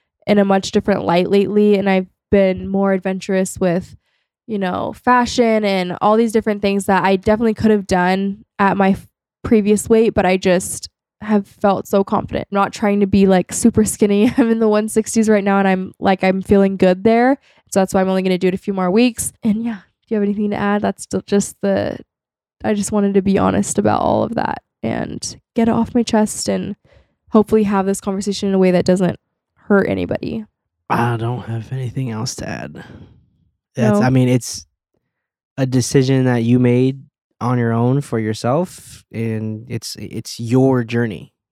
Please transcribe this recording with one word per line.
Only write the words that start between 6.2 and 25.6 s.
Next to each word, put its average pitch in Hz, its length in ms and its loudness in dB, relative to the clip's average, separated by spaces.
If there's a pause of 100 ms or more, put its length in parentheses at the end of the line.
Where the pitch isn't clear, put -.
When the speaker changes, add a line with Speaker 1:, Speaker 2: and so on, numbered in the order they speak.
Speaker 1:
different 214 300 -2
things 196 240 -2
that 185 180 2
I 196 120 2
definitely 214 400 0
could 220 160 2
have 208 160 0
done 190 580 -2 (140)
at 196 180 2
my 196 140 2
f-, - 160 -4 (360)
previous 214 460 2
weight, 226 240 4
but 190 140 0
I 185 100 2
just 185 520 -2 (320)
have 208 260 0
felt 196 400 -2
so 196 160 0
confident. - 480 -4
I'm 196 40 -8
not 196 160 0
trying 202 280 -2
to 202 80 2
be, 196 180 4
like, 185 260 2
super 220 320 2
skinny. 202 500 2
<laughs> - 40 0
I'm 226 140 2
in 226 80 0
the 220 100 2
one 214 200 0
sixties 220 380 0
right 208 160 2
now, 196 140 2
and 196 100 2
I'm, 185 300 -2
like, 190 260 0
I'm 190 200 0
feeling 196 340 2
good 185 260 2
there. 233 360 2 (320)
So 202 80 0
that's 190 140 -2
why 196 80 2
I'm 190 80 0
only 190 140 0
gonna 185 140 0
do 185 100 0
it 185 60 0
a 196 40 -6
few 202 160 -6
more 185 180 -2
weeks. 233 400 0 (120)
And 220 200 -2
yeah, 220 180 -8 (260)
do 226 60 -6
you - 20 -2
have 208 80 0
anything 208 280 -2
to - 40 -4
add? 202 260 -2
That's 202 220 -4
still - 180 -6
just - 400 -2
the, 101 380 -2 (640)
I 214 100 0
just 202 180 -4
wanted 202 220 0
to 196 80 4
be 196 160 0
honest 196 400 0
about 208 240 0
all - 220 2
of - 120 -4
that - 280 -4 (200)
and - 560 -8 (160)
get 226 120 2